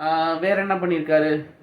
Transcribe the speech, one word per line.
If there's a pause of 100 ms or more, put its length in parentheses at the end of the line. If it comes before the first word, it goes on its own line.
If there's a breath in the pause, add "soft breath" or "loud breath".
ஆ,
வேற
என்ன
பண்ணியிருக்காரு (180)